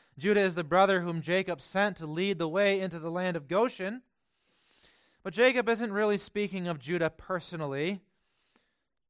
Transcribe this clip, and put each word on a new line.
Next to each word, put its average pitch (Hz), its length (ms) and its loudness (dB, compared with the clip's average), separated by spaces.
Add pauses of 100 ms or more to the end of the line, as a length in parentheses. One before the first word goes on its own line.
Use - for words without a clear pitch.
(180)
Judah 202 220 2
is 185 160 2
the 175 80 -2
brother 185 380 4
whom 170 200 -4
Jacob 175 380 -2
sent 196 380 -2
to 165 80 -12
lead 175 320 -2
the 165 100 -2
way 196 320 2
into 190 200 -6
the 160 100 -6
land 180 260 -2
of 147 120 -8
Goshen. 202 560 -2 (1200)
But 185 100 -8
Jacob 240 340 4
isn't 226 240 0
really 208 260 2
speaking 190 500 -4
of 165 120 -4
Judah 160 300 0
personally. 160 880 -4 (1120)